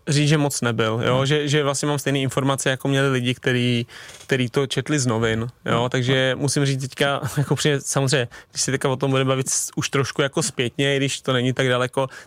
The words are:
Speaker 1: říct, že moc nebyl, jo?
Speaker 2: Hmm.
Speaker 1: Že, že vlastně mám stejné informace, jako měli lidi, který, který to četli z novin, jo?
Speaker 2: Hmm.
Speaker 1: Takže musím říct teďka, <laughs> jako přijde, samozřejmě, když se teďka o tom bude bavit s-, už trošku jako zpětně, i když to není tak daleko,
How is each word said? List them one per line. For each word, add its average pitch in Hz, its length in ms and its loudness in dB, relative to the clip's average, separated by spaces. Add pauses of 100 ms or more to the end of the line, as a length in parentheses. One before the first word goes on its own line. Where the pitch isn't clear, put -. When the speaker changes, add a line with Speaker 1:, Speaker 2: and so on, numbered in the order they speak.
Speaker 1:
říct, 147 200 2
že 156 100 4
moc 143 220 0
nebyl, 117 440 0
jo? 123 120 2
Speaker 2:
Hmm. 135 100 2
Speaker 1:
Že, 147 220 0
že 147 160 2
vlastně 139 240 -2
mám 147 100 0
stejné 139 200 -2
informace, 135 520 0
jako 131 180 -2
měli 139 220 2
lidi, 127 240 0
který, 123 520 0 (400)
který 127 220 0
to 139 180 0
četli 151 320 -2
z 127 80 0
novin, 113 400 0 (180)
jo? 117 160 0
Speaker 2:
Hmm. 123 100 0
Speaker 1:
Takže 131 480 2
musím 143 280 0
říct 135 140 -2
teďka, 139 480 -2
<laughs> - 80 -10
jako 143 200 0
přijde, 143 240 2
samozřejmě, 135 480 0 (220)
když - 120 -6
se - 80 -2
teďka 135 180 0
o 131 80 0
tom 135 140 0
bude 135 140 2
bavit 131 260 0
s-, - 260 -4
už - 140 -2
trošku 139 320 0
jako 143 200 -2
zpětně, 139 520 0
i - 20 2
když 135 240 -2
to 131 120 -2
není 127 200 2
tak 131 160 2
daleko, 123 380 0 (200)